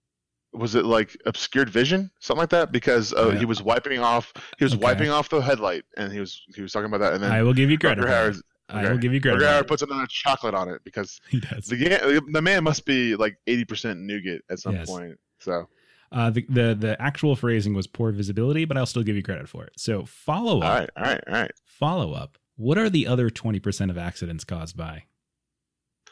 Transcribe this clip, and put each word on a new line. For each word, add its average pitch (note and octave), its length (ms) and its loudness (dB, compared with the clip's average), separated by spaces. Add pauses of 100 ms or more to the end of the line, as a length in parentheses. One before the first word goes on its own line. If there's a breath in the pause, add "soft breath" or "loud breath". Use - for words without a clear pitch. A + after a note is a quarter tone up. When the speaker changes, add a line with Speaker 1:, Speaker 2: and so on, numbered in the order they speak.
(520)
Speaker 1:
was A2+ 220 -4
it, A#2 100 4
like, A2 320 2 (100)
obscured B2 440 0
vision, F#3+ 400 0 (100)
something C3 200 -2
like E3 100 0
that? E3+ 220 2
Because, A#2+ 420 2
uh, A2+ 180 4
Speaker 2:
Yeah. G2+ 80 0
Speaker 1:
he A2+ 60 0
was G#2+ 160 -2
wiping B2 380 0
off, A#2 320 0 (260 loud breath)
he D3 60 2
was C3+ 100 2
Speaker 2:
Okay. G#2 80 -2
Speaker 1:
wiping A#2+ 280 2
off D3 200 0
the D#3 100 2
headlight, G#2+ 440 0 (120)
and G2+ 160 -6
he G#2 80 -6
was, F#2+ 220 -10 (120)
he G#2 80 -10
was F#2+ 100 -10
talking G#2 140 -2
about G#2+ 140 -2
that, F#2+ 140 2
and F#2+ 80 -2
then G2+ 100 2
Speaker 2:
I A2 100 4
will B2 120 6
give C3+ 160 4
you D#3 80 4
credit C#3 240 2
Speaker 1:
Rutger - 20 0
Speaker 2:
for B2 60 0
that. A2+ 220 2
Speaker 1:
Hauer's F#2+ 100 -12 (260)
Speaker 2:
I G#2+ 140 -6
Speaker 1:
Okay. G2 100 2
Speaker 2:
will B2 60 2
give B2 140 0
you C3+ 80 0
credit B2+ 200 2
Speaker 1:
Rucker D3 60 4
Speaker 2:
for D3 60 6
Speaker 1:
Hauer D3 80 6
Speaker 2:
that. C3+ 80 0
Speaker 1:
puts D3 140 0
another C3+ 260 -4
chocolate B2+ 460 -2
on F#2 160 -2
it E2+ 140 -10
because - 400 -10
Speaker 2:
<laughs> - 40 -20
He B2+ 120 0
does. - 260 -8
Speaker 1:
the A#2+ 100 -4
ga-, D3 440 4 (120)
the D#3 100 2
man F3+ 220 4
must D3+ 220 0
be, B2 300 2
like, G#2+ 200 0 (100)
eighty A#2+ 180 2
percent G#2 360 -6
nougat F#2+ 400 -6 (100)
at F2+ 80 -6
some G#2+ 160 -4
Speaker 2:
Yes. E2 140 -6
Speaker 1:
point, F2 260 -10 (240)
so. E2+ 300 -6 (440 soft breath)
Speaker 2:
Uh, A#2 180 2
the, A#2 180 -2
the, A#2 300 2
the A2 240 -4
actual C#3+ 320 0
phrasing A2 400 0
was F#2+ 140 -2
poor A2+ 240 -2
visibility, A2 520 -2
but D3 120 -2
I'll B2+ 100 0
still A#2+ 160 -2
give G#2 140 -2
you G2 60 -2
credit - 260 -8
for - 160 -16
it. - 120 -20
So G#2 300 -4
follow F3+ 540 -2
up. E2 40 2
Speaker 1:
All G2+ 140 2
right, F2+ 180 -4
all F2 80 -8
right, B2 220 -2
all - 80 -6
right. A2+ 160 -2 (140)
Speaker 2:
Follow D3 480 -2
up. C#2 260 -12 (180)
What C3 220 0
are A3 100 2
the E3+ 200 2
other B2 220 2
twenty G#2+ 280 -2
percent G2 320 -2
of F2 80 -4
accidents E2+ 460 -8
caused E2 320 -10
by? D#2+ 280 -12 (1080 soft breath)